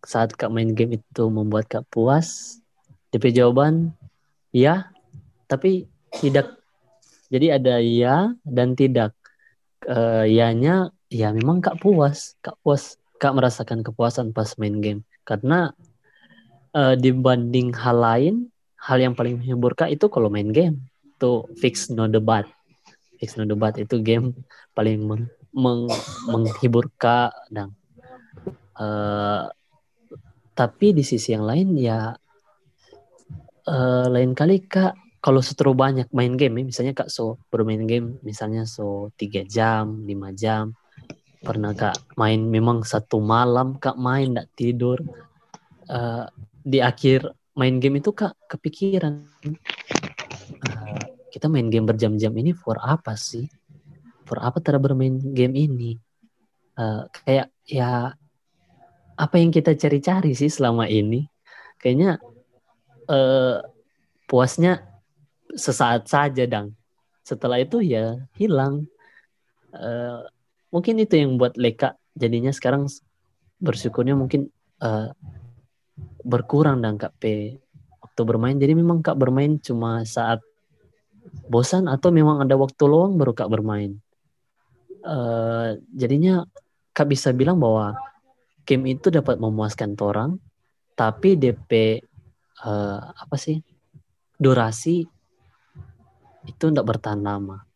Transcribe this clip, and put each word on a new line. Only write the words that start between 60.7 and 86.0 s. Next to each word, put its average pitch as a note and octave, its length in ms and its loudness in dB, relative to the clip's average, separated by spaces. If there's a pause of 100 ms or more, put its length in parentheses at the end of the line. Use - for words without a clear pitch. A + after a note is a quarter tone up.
ini? A2 400 0 (480)
Kayaknya, C#3+ 480 0 (880)
eh, C3 480 2 (640)
puasnya E3 640 2 (600)
sesaat A#2+ 560 0
saja, C#3+ 400 0
Dang. G#2 320 -6 (480)
Setelah B2 320 -4
itu D#3+ 240 0
ya A#2 400 -2 (160)
hilang. D3 480 0 (880)
Eh, A#2+ 480 -8 (480)
mungkin A3 320 0
itu G#3 160 4
yang C3 240 2
buat B2 160 0
Leka B2 400 0 (160)
jadinya A#2+ 400 -2
sekarang C#3 320 0
s-, C#3+ 160 -10 (560)
bersyukurnya B2+ 560 -2
mungkin, C#3 400 -2 (240)
eh, A2 320 -4 (1120)
berkurang, B2+ 640 0
Dang, G#2+ 160 -4
Kak - 160 -10
P G#2+ 400 -6 (400)
waktu - 240 -10
bermain. A#2+ 400 0
Jadi D3 160 4
memang E3+ 240 2
Kak D3+ 160 -2
bermain C3+ 400 2
cuma A#2 480 -4
saat A2+ 320 -2 (1120)
bosan D3 400 2
atau D#3 240 2
memang D3+ 320 4
ada C3 80 4
waktu C3+ 320 2
luang F3 320 4
baru C3 160 2
Kak G#2 160 -4
bermain. G#2 480 -2 (1040)
Eh, A#2 680 -4 (280)
jadinya D3+ 480 2 (480)